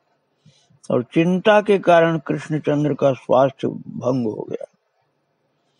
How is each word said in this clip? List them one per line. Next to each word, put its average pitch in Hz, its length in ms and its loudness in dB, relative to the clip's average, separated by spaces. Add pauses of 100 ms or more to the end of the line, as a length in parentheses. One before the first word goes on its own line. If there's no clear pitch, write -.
(920)
और 123 120 0
चिंता 180 580 2
के 202 180 2
कारण 165 400 4
कृष्णचंद्र 147 760 -4
का 139 180 0
स्वास्थ्य 127 560 0
भंग 123 580 -6
हो 104 240 -8
गया। - 160 -12 (1120)